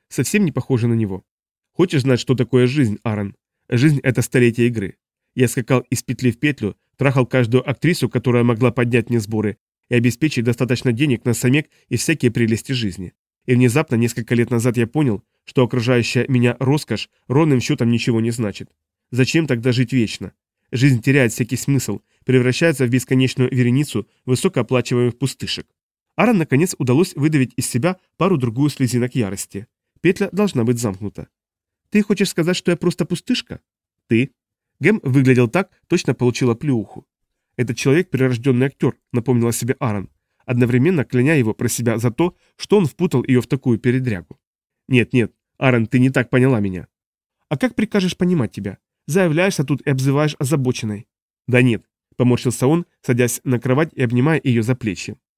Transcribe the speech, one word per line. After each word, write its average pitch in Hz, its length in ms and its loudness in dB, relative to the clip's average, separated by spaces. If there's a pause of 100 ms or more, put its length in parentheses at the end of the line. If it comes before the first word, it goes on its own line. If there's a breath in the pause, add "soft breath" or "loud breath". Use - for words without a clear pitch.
совсем 208 360 0
не 151 80 -2
похожа 120 360 -2
на 117 60 0
него. 98 300 -4 (480)
«Хочешь 165 300 0
знать, 127 180 2
что - 140 0
такое 123 320 2
жизнь, 123 360 0
Аарон? 104 340 -6 (320)
Жизнь — 135 340 2
это 127 200 0
столетие 120 460 2
игры. 110 280 -6 (380)
Я 120 140 2
скакал 123 320 0 (100)
из - 120 -4
петли 127 280 -2
в 110 80 -6
петлю, 135 380 -4 (200)
трахал 131 300 2
каждую 123 420 0
актрису, 139 400 -2
которая 120 360 0
могла 120 260 2
поднять 120 400 0
мне 117 100 0
сборы 107 380 -4 (300)
и 123 60 -4
обеспечить 123 500 0
достаточно 120 480 0
денег 120 320 0
на 120 100 0
самек 131 340 0 (200)
и 120 80 -4
всякие 131 340 0
прелести 113 420 -2
жизни. 98 400 -6 (340)
И 127 80 2
внезапно, 123 420 2
несколько 117 380 -2
лет 117 160 0
назад, 117 260 0
я 117 100 0
понял, 123 360 -2 (220)
что - 200 0
окружающая 120 640 0
меня 123 320 2
роскошь 131 500 -2 (160)
ровным 139 340 2
счетом 123 300 0
ничего 117 300 0
не 113 100 -2
значит. 110 400 -6 (400)
Зачем 147 360 0
тогда 127 260 0
жить 120 200 0
вечно? 104 400 -2 (400)
Жизнь 120 300 2
теряет 131 300 2
всякий 127 240 -4
смысл, 123 440 -2 (240)
превращается 131 640 2
в 117 40 0
бесконечную 131 600 0
вереницу 123 580 0 (180)
высокооплачиваемых 123 920 -2
пустышек». - 480 -6 (500)
Аарон, 214 220 2
наконец, 160 400 0
удалось 139 360 0
выдавить 143 420 0
из - 100 -6
себя 170 320 -2 (180)
пару-другую 139 540 0
слезинок 123 440 -2
ярости. 101 520 -6 (340)
Петля 185 320 0
должна 175 320 0
быть 120 140 0
замкнута. 101 500 -8 (640)
«Ты 208 120 2
хочешь 196 280 0
сказать, 175 260 -2
что - 140 -2
я 170 60 0
просто 175 280 -2
пустышка?» - 560 -6 (460)
«Ты?» 117 260 0 (480)
Гэм 196 220 2
выглядел 127 460 4
так, 180 220 -2 (180)
точно 170 260 0
получил 123 360 0
оплеуху. 117 560 -4 (500)
«Этот 123 200 -4
человек – 151 340 0
прирожденный 127 560 0
актер», 135 300 -2 (160)
напомнила 117 400 0
себе 120 280 -4
Аарон, 104 300 -6 (340)
одновременно 123 600 2
кляня 127 300 2
его 110 200 0
про 117 140 -4
себя 117 300 -2
за 113 120 0
то, 170 260 -2 (200)
что - 220 2
он 190 80 2
впутал 143 380 -2
ее 127 160 2
в 113 60 -6
такую 127 320 -2
передрягу. 120 600 -4 (500)
«Нет, 123 240 2
нет, 117 200 0 (260)
Аарон, 120 280 2
ты 131 120 0
не 131 120 4
так 131 200 -2
поняла 127 300 2
меня». 92 260 -6 (640)
«А 151 80 -4
как 240 180 -2
прикажешь 202 420 -2
понимать 175 360 0
тебя? 98 260 -10 (280)
Заявляешься 170 580 0
тут 135 180 -4
и - 80 -4
обзываешь 139 480 0
озабоченной». 123 680 -4 (400)
«Да 127 160 4
нет», 120 220 2 (300)
поморщился 123 520 0
он, 170 200 0 (160)
садясь 123 420 0
на 127 140 0
кровать 127 360 0
и - 80 -4
обнимая 123 400 2
ее 117 200 0
за 117 120 0
плечи. 107 420 -8 (220)